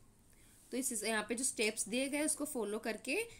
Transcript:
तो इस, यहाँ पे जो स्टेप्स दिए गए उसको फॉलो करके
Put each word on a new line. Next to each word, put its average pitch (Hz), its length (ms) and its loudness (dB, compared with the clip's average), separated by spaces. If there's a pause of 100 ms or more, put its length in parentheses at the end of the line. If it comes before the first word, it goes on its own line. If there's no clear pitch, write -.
(720)
तो 240 60 -2
इस, 247 260 0
यहाँ 214 260 2
पे 269 60 2
जो 240 80 0
स्टेप्स 220 460 2
दिए 254 200 2
गए 285 120 0
उसको 302 240 2
फॉलो 220 340 -2
करके 240 380 -2 (220)